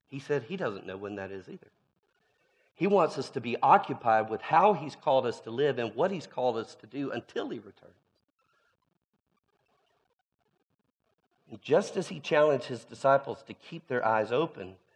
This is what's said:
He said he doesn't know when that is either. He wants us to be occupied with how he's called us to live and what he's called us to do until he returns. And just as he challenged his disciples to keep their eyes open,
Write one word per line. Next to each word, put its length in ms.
He 120
said 240
he 120
doesn't 300
know 120
when 180
that 160
is 180
either. 220
He 100
wants 320
us 140
to 100
be 160
occupied 720
with 120
how 320
he's 220
called 300
us 160
to 80
live 300
and 160
what 160
he's 160
called 300
us 180
to 100
do 240
until 400
he 80
returns. 380
And 120
just 360
as 100
he 140
challenged 460
his 180
disciples 580
to 100
keep 360
their 160
eyes 260
open, 460